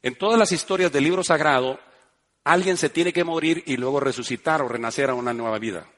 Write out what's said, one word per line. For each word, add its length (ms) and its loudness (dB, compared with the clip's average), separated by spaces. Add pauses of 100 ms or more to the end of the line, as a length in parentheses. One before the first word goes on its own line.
En 140 -4
todas 220 2
las 140 4
historias 400 0
del 140 2
libro 180 0
sagrado, 560 2 (640)
alguien 320 4
se 140 0
tiene 240 -2
que 100 0
morir 420 0
y 120 -2
luego 240 0
resucitar 600 -2
o 60 -2
renacer 420 -2
a 40 0
una 200 -4
nueva 260 -4
vida. 280 -8 (100)